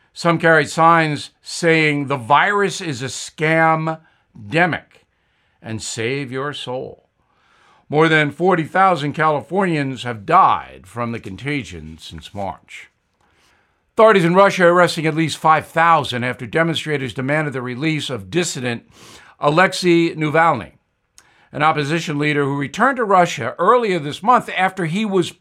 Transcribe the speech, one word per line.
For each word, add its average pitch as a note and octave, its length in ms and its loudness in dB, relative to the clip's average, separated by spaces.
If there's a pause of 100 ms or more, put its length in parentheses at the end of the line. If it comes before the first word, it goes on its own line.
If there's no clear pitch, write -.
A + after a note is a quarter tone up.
(140)
Some E3+ 240 0
carried D#3+ 320 4
signs D#3+ 600 2 (100)
saying, D#3 640 0
"The C3+ 100 -2
virus E3+ 640 0
is C#3+ 220 -8
a C3 60 -8
scam-demic," D#3+ 2000 -2 (560)
and A2 220 -10
"Save B2 500 -6
your C3+ 220 -8
soul." - 480 -10 (840)
More D3+ 220 2
than D3+ 220 2
forty E3+ 340 0
thousand D#3+ 480 0
Californians D3+ 920 -2
have A#2 200 -8
died F#2 640 2
from A#2 260 -6
the A2+ 80 -8
contagion F#2 760 -10
since - 340 -18
March. - 580 -12 (1040)
Authorities G#3+ 320 6
in E3+ 100 2
Russia F#3+ 300 4
arresting E3+ 420 4
at D3+ 80 -2
least D#3+ 220 -2
five D#3 300 2
thousand D3 580 0
after B2 220 -6
demonstrators D3 640 -2
demanded C#3+ 400 -4
the C3 80 -6
release C3 480 -4
of G2+ 220 -10
dissident B2 580 -4 (500)
Alexei E3+ 760 2
Navalny, D#3 580 0 (800)
an C3 100 -4
opposition D#3 560 -2
leader D3 260 0
who C#3 120 -2
returned G3 400 -2
to B3 80 -4
Russia F3 540 0
earlier G#3+ 400 2
this C#3+ 240 -8
month A#3+ 340 2
after F#3 300 -2
he F#3 180 -4
was F#3+ 360 -2